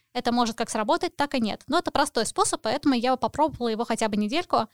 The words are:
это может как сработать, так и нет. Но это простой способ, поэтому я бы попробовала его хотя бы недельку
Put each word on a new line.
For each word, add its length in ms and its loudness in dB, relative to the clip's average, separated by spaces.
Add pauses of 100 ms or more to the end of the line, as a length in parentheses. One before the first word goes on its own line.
(140)
это 180 0
может 240 2
как 140 -4
сработать, 460 0
так 180 0
и 60 0
нет. 280 -2
Но 100 2
это 140 -2
простой 340 0
способ, 360 0
поэтому 320 0
я 180 2
бы 60 2
попробовала 500 -2
его 160 -2
хотя 240 0
бы 80 -2
недельку 580 0